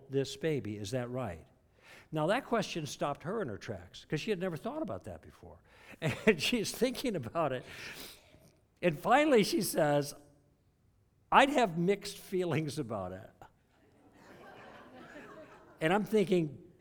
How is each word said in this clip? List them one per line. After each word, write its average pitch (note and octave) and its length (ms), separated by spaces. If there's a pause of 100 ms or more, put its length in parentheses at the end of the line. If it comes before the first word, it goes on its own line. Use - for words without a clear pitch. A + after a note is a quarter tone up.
this C3+ 280
baby. A2+ 400
Is G#2 140
that B2 180
right?" A2 320 (720)
Now, D#3 160
that A#3+ 180
question F3 400
stopped - 380
her G#3 180
in E3 60
her G2+ 100
tracks, - 500
'cause D3+ 140
she - 80
had F#3+ 100
never F3+ 160
thought C#4+ 280
about G#2+ 220
that E2+ 180
before. - 340 (440)
<laughs> D3 240
And F#3 160
she's A3 300
thinking B3 460
about C#3+ 340
it. B2+ 140 (1160)
And E3 160
finally, B3+ 460
she - 180
says, D3 520 (1160)
"I'd B3+ 200
have A#3 280
mixed G3 400
feelings D#3+ 600
about G#2 320
it." F#2+ 180 (2500)
And D#3+ 100
I'm G3+ 140
thinking, F3 520 (240)